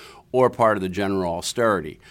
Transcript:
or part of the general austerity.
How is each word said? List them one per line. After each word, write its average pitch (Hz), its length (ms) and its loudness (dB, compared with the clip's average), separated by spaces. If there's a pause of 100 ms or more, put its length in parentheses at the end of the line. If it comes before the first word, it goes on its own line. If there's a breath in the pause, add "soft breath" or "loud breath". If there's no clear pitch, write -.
(320 loud breath)
or 127 160 4
part 110 300 2
of - 40 -6
the 92 60 -2
general 95 460 -2
austerity. 87 680 -2 (100)